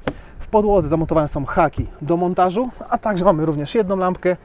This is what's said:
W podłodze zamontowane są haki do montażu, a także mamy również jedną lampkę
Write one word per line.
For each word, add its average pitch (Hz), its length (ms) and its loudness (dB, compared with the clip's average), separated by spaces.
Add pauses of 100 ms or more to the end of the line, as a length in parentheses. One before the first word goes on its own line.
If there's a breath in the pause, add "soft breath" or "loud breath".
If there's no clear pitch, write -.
(400 loud breath)
W - 80 -12
podłodze 208 400 2
zamontowane 156 400 2
są 139 180 -4
haki 147 420 0 (140)
do 160 160 0
montażu, 180 520 0 (200)
a 240 80 0
także 190 280 -2
mamy 160 200 4
również 147 300 -2
jedną 196 200 0
lampkę 180 500 -2